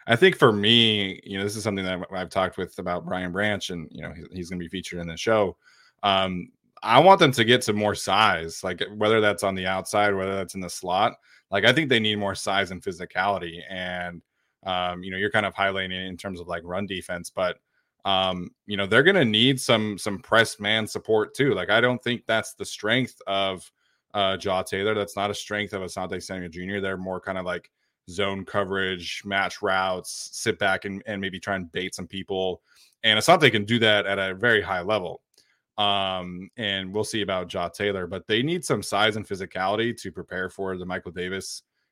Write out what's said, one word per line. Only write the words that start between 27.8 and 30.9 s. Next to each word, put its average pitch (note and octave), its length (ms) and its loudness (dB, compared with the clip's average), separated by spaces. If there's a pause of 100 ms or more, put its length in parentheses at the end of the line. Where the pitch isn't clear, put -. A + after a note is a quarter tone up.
zone G2 360 -4
coverage, F#2+ 800 -2
match G2 360 -2
routes, F#2+ 720 -2
sit - 260 -2
back F#2+ 280 0
and, G2 200 -8